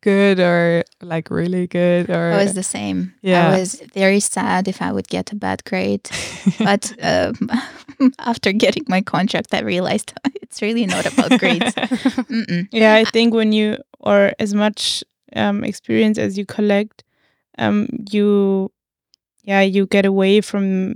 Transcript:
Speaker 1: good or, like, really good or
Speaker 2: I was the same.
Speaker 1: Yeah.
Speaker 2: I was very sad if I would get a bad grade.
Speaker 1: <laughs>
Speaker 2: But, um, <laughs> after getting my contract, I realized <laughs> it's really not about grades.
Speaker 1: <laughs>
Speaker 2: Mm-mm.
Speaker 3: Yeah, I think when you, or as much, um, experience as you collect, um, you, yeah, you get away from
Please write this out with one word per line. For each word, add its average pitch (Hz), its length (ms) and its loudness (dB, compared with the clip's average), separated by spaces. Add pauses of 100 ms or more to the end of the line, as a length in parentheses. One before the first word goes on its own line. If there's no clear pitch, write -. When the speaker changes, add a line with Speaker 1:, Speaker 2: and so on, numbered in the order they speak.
Speaker 1:
good 196 380 4
or, 170 420 2 (200)
like, 165 280 -8
really 175 360 -2
good 175 440 0
or 170 220 0
Speaker 2:
I 202 120 2
was 196 100 -2
the 190 80 -6
same. 190 500 -6 (100)
Speaker 1:
Yeah. 180 280 4
Speaker 2:
I 190 100 4
was 185 220 -6 (120)
very 196 260 4
sad 190 480 -2
if 190 140 -6
I 180 100 -4
would 190 160 -6
get - 240 -6
a 208 40 -10
bad 190 280 -6
grade. 196 440 -4 (260)
Speaker 1:
<laughs> - 240 -2
Speaker 2:
But, 202 340 0 (100)
um, 180 320 0 (500)
<laughs> - 340 0
after 233 340 -2
getting 208 360 0
my 185 140 2
contract, - 520 -2
I - 60 0
realized 185 520 -2 (120)
<laughs> - 180 -6
it's - 200 -16
really 226 240 -2
not 180 200 -4
about - 340 2
grades. 214 340 0
Speaker 1:
<laughs> - 560 -2
Speaker 2:
Mm-mm. 202 420 -4
Speaker 3:
Yeah, 220 220 6
I 220 100 6
think 226 300 2
when 220 180 2
you, 214 240 0 (220)
or 202 400 2
as 202 160 -4
much, - 500 -2 (320)
um, 208 280 -2
experience 220 540 0
as 202 200 -2
you 208 80 -4
collect, 208 580 -2 (540)
um, 208 300 0 (220)
you, 202 600 2 (720)
yeah, 196 180 2
you 196 240 2
get 196 200 2
away 196 360 4
from 190 540 -2